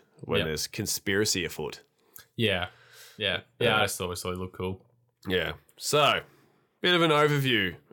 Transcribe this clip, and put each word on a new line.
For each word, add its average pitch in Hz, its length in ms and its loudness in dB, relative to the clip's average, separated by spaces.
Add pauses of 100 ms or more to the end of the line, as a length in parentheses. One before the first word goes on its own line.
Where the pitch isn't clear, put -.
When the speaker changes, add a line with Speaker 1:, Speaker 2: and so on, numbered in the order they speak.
(200)
Speaker 1:
when - 200 -2
Speaker 2:
Yeah. - 40 0
Speaker 1:
there's 78 220 -4
conspiracy 98 800 -2
afoot. - 340 -8 (560)
Speaker 2:
Yeah. 95 300 0 (500)
Yeah. 98 240 -2 (180)
Yeah, 120 100 2
Speaker 1:
Yeah. 107 100 4
Speaker 2:
I - 60 2
just - 180 -4
always 90 180 -6
thought 90 140 -4
he - 40 -6
looked 92 200 -8
cool. 92 260 -6 (420)
Speaker 1:
Yeah. 85 260 0 (260)
So, 135 420 2 (640)
bit 180 120 2
of 170 60 4
an 165 100 4
overview 135 640 4 (180)